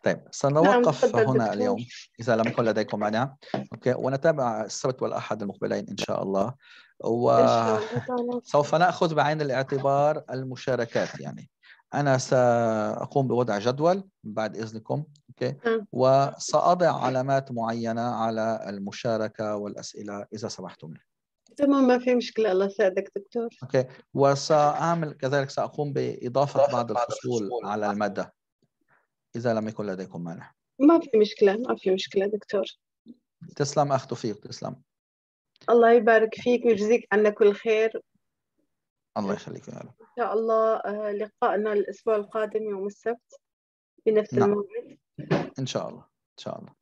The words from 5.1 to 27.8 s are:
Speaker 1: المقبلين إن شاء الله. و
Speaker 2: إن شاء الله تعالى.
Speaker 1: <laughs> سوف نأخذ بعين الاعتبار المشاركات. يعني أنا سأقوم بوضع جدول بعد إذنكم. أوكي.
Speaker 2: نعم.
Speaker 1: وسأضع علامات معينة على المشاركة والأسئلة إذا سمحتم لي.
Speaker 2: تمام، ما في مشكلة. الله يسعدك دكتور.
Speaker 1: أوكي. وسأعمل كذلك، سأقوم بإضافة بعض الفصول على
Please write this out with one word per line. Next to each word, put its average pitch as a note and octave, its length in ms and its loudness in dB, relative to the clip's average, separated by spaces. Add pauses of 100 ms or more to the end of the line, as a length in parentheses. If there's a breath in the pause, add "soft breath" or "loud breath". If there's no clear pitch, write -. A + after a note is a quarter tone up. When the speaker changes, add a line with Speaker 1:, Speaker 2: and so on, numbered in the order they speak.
Speaker 1:
المقبلين G#2 480 -4
إن G2+ 80 -10
شاء F#2+ 260 -4
الله. G2 320 -2 (480 soft breath)
و A#2+ 280 2
Speaker 2:
إن A#2 160 6
شاء A2+ 300 2
الله A3+ 300 -6
تعالى. B3 340 -4
Speaker 1:
<laughs> - 20 -20
سوف D3 320 0
نأخذ E3 400 2
بعين D3 260 0
الاعتبار C#3 920 0
المشاركات. B2 880 -4
يعني C#2 300 -14 (440 soft breath)
أنا C#3 240 2
سأقوم A#2+ 1080 2
بوضع A#2+ 320 0
جدول D3+ 500 0 (140)
بعد G#2+ 340 -6
إذنكم. A2 460 -6 (260)
أوكي. B2+ 360 -6
Speaker 2:
نعم. A3+ 260 -2
Speaker 1:
وسأضع C#3 1120 2
علامات C3+ 480 -2
معينة A2+ 500 -4
على A2+ 680 -2
المشاركة G#2+ 840 -6
والأسئلة G2+ 800 -10
إذا A2 140 -8
سمحتم F2+ 460 -14
لي. - 60 -20 (580)
Speaker 2:
تمام، C#4 300 4
ما B3 120 4
في B3 160 2
مشكلة. A3 360 0
الله F#3+ 140 2
يسعدك G3 500 0
دكتور. A#3 320 -8 (160)
Speaker 1:
أوكي. B2+ 220 0 (280 loud breath)
وسأعمل D3 1000 2
كذلك، C3+ 360 -2
سأقوم C#3 440 -4
بإضافة C3 800 0
بعض A#2+ 200 -2
الفصول A#2+ 580 -2 (140)
على G#2 280 -2